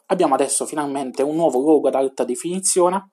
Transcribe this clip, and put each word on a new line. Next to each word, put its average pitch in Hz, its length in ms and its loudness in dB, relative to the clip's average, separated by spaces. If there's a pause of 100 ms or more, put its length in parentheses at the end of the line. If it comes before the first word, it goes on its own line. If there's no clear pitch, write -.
abbiamo 175 280 0
adesso 139 320 0
finalmente 139 560 -4
un 151 120 -2
nuovo 151 260 2
logo 143 280 4
ad 127 60 0
alta 135 300 -2
definizione, 180 880 -2